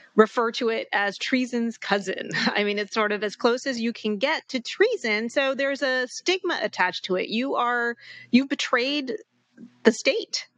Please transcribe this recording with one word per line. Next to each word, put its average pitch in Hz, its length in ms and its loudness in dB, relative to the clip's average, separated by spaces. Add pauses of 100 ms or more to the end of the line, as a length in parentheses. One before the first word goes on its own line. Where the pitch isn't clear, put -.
(160)
refer 226 360 4
to 233 180 -2
it - 220 -2
as 202 260 0
treason's 240 600 0
cousin. - 520 -2 (100)
<laughs> 233 80 0
I 208 160 0
mean, 202 140 0
it's 208 160 -4
sort 214 180 2
of 202 120 -2
as 208 120 -4
close 247 300 0
as 254 140 -2
you 226 140 -2
can 214 240 -2
get 277 320 -2
to 262 100 -2
treason. 240 720 0
So 269 260 0
there's 277 260 -2
a 254 260 0
stigma 349 540 -2
attached 180 440 -2
to 185 100 0
it. 185 140 -2
You 254 260 -2
are, 240 400 0 (340)
you've 269 200 4
betrayed 269 680 0 (680)
the 226 80 8
state. - 560 -2 (100)